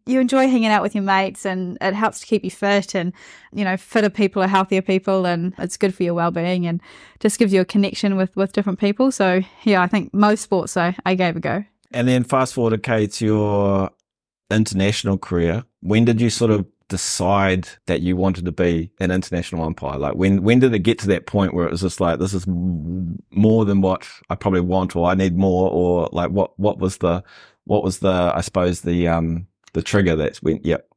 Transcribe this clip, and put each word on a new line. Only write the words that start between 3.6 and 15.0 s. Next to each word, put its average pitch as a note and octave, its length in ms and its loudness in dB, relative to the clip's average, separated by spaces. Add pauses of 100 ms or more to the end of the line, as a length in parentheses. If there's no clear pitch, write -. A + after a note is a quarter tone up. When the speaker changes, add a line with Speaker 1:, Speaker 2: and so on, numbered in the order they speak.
Speaker 1:
know, F#3+ 140 0
fitter G#3 320 0
people G3 340 0
are F#3 40 2
healthier F#3+ 340 2
people, F#3+ 440 0
and F3 320 -2
it's F3+ 200 -8
good F#3+ 180 0
for - 80 -4
your F3 100 0
well-being E3+ 540 -2
and E3+ 140 -4 (380)
just - 200 0
gives G3+ 140 4
you F#3 80 4
a F3+ 40 0
connection G3+ 520 0
with, F#3+ 180 -2
with G3 180 -2
different G3 260 -2
people. G#3+ 320 2
So, F#3 300 2 (220)
yeah, G3 180 4
I F3 60 2
think G3 260 -2
most G#3 280 2
sports - 360 -2
I, F3+ 180 0 (100)
I F#3 100 2
gave F3+ 200 0
a E3 40 -6
go. F3 260 -4 (260)
Speaker 2:
And B2 160 0
then B2+ 180 4
fast C3 280 0
forward, A#2 200 2
okay, A2 340 0
to A2 180 -4
your G2+ 680 2 (600)
international G2+ 640 0